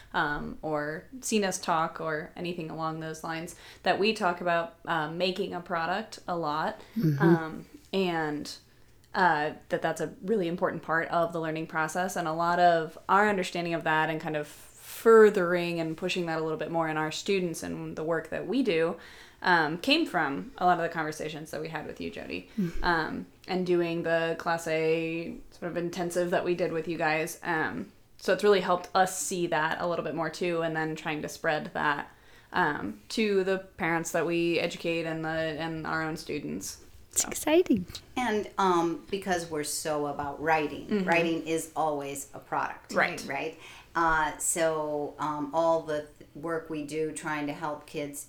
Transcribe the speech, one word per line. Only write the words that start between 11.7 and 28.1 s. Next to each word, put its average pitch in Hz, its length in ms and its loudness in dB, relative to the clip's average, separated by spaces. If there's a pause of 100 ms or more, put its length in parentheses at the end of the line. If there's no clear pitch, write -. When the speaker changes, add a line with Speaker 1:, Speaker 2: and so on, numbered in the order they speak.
Speaker 1:
and 170 120 -2
a 156 60 -2
lot 170 260 2
of 165 380 6 (100)
our 208 220 6
understanding 180 460 0
of 156 80 -4
that 156 260 2
and 156 100 -2
kind 156 160 -4
of 151 120 -2
furthering 180 1300 6
and 160 180 -2
pushing 180 280 -2
that 160 140 -2
a - 20 0
little 156 160 -2
bit 156 140 -4
more 165 160 2
in 156 100 -2
our 156 140 0
students 180 500 0
and 165 340 -6
the 160 80 -4
work 160 280 -2
that 151 160 -4
we 247 160 0
do, 170 320 2 (480)
um, 165 340 4
came 302 280 2
from 180 520 -2
a 190 80 -2
lot 175 140 6
of 170 40 0
the 165 60 -2
conversations 156 640 -6
that 156 100 -6
we 160 60 -8
had 160 180 -8
with - 160 -12
you, 170 80 -6
Jody, - 400 -10 (100)
Speaker 2:
Mm-hmm. 175 240 0
Speaker 1:
um, 170 420 -2 (220)
and 185 200 -2
doing 170 360 2
the 165 360 0
Class 165 280 -2
A 165 680 0 (160)
sort - 180 -8
of 165 80 -6
intensive 175 540 -2
that 180 140 0
we 175 100 0
did 170 160 -2
with 165 160 -4
you 165 100 -4
guys. 160 460 -2
Um, 156 480 -2 (260)